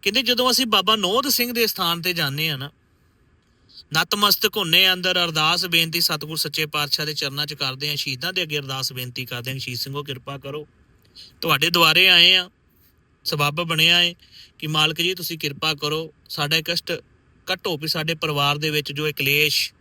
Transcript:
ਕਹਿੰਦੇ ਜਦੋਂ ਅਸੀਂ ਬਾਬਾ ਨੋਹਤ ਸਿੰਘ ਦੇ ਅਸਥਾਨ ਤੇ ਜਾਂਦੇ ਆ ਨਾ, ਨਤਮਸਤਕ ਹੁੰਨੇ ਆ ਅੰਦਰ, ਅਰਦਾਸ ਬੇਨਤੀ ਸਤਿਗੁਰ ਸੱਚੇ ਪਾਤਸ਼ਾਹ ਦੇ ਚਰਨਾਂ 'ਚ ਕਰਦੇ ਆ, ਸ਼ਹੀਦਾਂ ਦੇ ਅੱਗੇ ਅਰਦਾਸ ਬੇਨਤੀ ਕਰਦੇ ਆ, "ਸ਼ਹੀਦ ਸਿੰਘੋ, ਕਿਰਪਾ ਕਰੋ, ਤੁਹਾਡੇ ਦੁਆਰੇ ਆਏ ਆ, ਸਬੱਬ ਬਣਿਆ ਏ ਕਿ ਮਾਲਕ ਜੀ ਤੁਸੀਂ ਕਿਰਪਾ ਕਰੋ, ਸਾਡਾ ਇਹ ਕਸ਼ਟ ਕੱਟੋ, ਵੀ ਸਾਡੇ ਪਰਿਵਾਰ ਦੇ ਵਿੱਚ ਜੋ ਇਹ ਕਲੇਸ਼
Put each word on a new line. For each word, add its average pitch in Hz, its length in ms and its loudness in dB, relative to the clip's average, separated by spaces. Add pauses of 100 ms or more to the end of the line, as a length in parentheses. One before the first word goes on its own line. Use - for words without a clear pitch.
ਕਹਿੰਦੇ 214 200 0
ਜਦੋਂ 247 280 2
ਅਸੀਂ 247 160 2
ਬਾਬਾ 208 300 2
ਨੋਹਤ 214 320 0
ਸਿੰਘ 247 240 0
ਦੇ 233 120 0
ਅਸਥਾਨ 170 380 -2
ਤੇ 180 100 -2
ਜਾਂਦੇ 156 380 -2
ਆ 143 60 -4
ਨਾ, 135 140 -10 (1300)
ਨਤਮਸਤਕ 202 600 2
ਹੁੰਨੇ 185 300 4
ਆ 185 60 4
ਅੰਦਰ, 180 320 0
ਅਰਦਾਸ 160 420 0
ਬੇਨਤੀ 170 340 0
ਸਤਿਗੁਰ 160 360 -2
ਸੱਚੇ 156 300 -4
ਪਾਤਸ਼ਾਹ 147 400 -4
ਦੇ 151 80 -6
ਚਰਨਾਂ 143 320 -6
'ਚ 147 80 -12
ਕਰਦੇ 139 360 -6
ਆ, 147 40 -4
ਸ਼ਹੀਦਾਂ 139 380 -6
ਦੇ 180 100 -4
ਅੱਗੇ 151 160 -4
ਅਰਦਾਸ 135 340 -6
ਬੇਨਤੀ 127 320 -10
ਕਰਦੇ 123 260 -8
ਆ, 131 80 -8
"ਸ਼ਹੀਦ 123 200 -8
ਸਿੰਘੋ, 139 240 -8
ਕਿਰਪਾ 139 360 -12
ਕਰੋ, 143 280 -12 (760)
ਤੁਹਾਡੇ 156 300 2
ਦੁਆਰੇ 170 380 6
ਆਏ 180 260 8
ਆ, 180 160 0 (760)
ਸਬੱਬ 147 380 -2
ਬਣਿਆ 170 400 4
ਏ 175 120 0 (440)
ਕਿ 160 80 -8
ਮਾਲਕ 156 340 0
ਜੀ 180 140 0
ਤੁਸੀਂ 170 240 -8
ਕਿਰਪਾ 151 360 -4
ਕਰੋ, 156 380 -4 (160)
ਸਾਡਾ 151 280 -2
ਇਹ 160 60 2
ਕਸ਼ਟ 170 300 -4 (540)
ਕੱਟੋ, 185 300 -2
ਵੀ 151 120 -6
ਸਾਡੇ 160 260 -2
ਪਰਿਵਾਰ 147 440 0
ਦੇ 156 120 -2
ਵਿੱਚ 151 220 -2
ਜੋ 151 160 -4
ਇਹ 147 60 -4
ਕਲੇਸ਼ 147 680 2